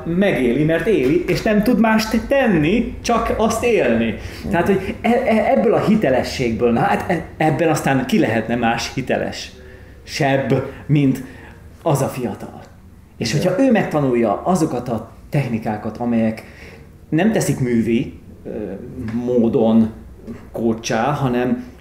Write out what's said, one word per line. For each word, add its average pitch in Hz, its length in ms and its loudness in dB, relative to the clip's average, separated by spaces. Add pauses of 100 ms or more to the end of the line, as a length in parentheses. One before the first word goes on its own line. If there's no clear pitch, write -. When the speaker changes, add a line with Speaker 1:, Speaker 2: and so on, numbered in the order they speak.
Speaker 1:
megéli, 160 580 2
mert 165 240 2
éli, 160 400 2
és 170 140 0
nem 214 220 2
tud 247 160 2
mást 220 480 2
tenni, 220 760 2
csak 226 360 0
azt 220 260 0
élni. 135 420 2 (360)
Speaker 2:
Mhm. - 100 -6
Speaker 1:
Tehát, 175 140 2
hogy 196 360 0
e-, 220 80 0
e-, 220 480 2
ebből 214 160 4
a 151 60 2
hitelességből, 127 920 2
na 117 80 2
hát 190 320 0
e-, 170 140 -2 (120)
ebben 156 320 2
aztán 135 360 0
ki 214 140 2
lehetne 117 360 0
más 117 380 -2
hiteles, - 580 -4 (520)
sebb, 135 600 0 (220)
mint 143 380 2 (600)
az 143 180 2
a 131 60 0
fiatal. - 540 -8 (560)
És - 160 -4
Speaker 2:
Igen. 147 140 2
Speaker 1:
hogyha 185 160 2
ő 262 80 4
megtanulja 131 720 2
azokat 156 460 0
a 113 220 -6 (180)
technikákat, 117 680 -4
amelyek 113 460 0 (680)
nem 180 220 2
teszik 147 280 0
művi, 117 600 0 (260)
ö, - 40 -12 (760)
módon 113 680 4 (600)
coachá, 113 520 -2
hanem 127 600 0 (180)